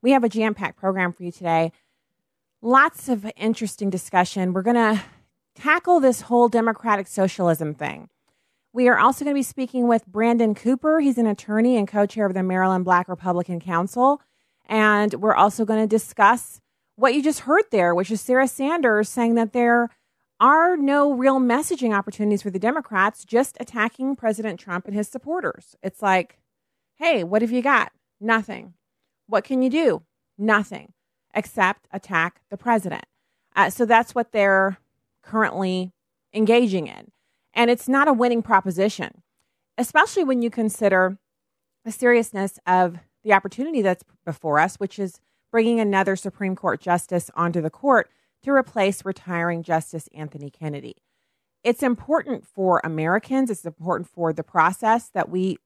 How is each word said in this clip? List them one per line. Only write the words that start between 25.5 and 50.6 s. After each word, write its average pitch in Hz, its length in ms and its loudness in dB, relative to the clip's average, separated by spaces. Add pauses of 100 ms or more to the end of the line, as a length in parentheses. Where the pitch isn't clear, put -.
It's 190 180 -10
like, 190 380 -2 (560)
hey, 285 300 0
what 208 160 0
have 226 100 -2
you 247 100 0
got? 247 300 0 (300)
Nothing. 214 520 -4 (540)
What 208 160 0
can 254 180 -2
you 262 80 2
do? 277 340 0 (340)
Nothing, 208 560 -2 (400)
except - 580 -2
attack 175 480 -6 (100)
the 202 60 -12
president. 202 480 -4 (500)
Uh, 190 160 2
so 240 140 -2
that's 226 320 2
what 233 160 -4
they're 196 460 2 (440)
currently 185 720 -4 (400)
engaging 214 560 2
in. - 240 -20 (420)
And 233 160 2
it's 240 200 -2
not 277 180 4
a 294 60 4
winning 240 280 2
proposition, 190 840 -2 (540)
especially 311 460 0
when 262 180 0
you 233 80 -2
consider 196 680 0 (680)
the 226 80 -12
seriousness 226 760 0
of 180 340 2 (260)
the 214 80 4
opportunity 247 480 -2
that's 185 240 -2 (180)
before 147 340 -4
us, 175 200 0
which 196 220 -10
is 190 200 -8 (320)
bringing 233 300 0
another 196 340 0
Supreme 190 400 -6
Court 175 240 -4
justice 175 560 -4
onto 170 240 -2
the 160 100 -4
court 269 400 0 (320)
to 269 100 -4
replace 233 520 -2
retiring 175 600 -6
Justice 165 520 -6
Anthony 147 340 -14
Kennedy. 147 460 -12 (640)